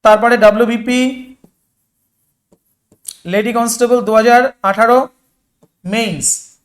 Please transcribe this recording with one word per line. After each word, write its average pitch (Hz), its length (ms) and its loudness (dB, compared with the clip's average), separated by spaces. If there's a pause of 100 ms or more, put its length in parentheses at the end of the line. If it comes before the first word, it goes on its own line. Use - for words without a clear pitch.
তারপরে 220 320 4
ডব্লিউবিপি 220 600 0 (2250)
লেডি 208 280 -4
কনস্টেবল 233 480 0
দু 214 120 -4
হাজার 233 280 4 (220)
আঠারো 220 340 2 (880)
মেইনস 185 420 -6 (380)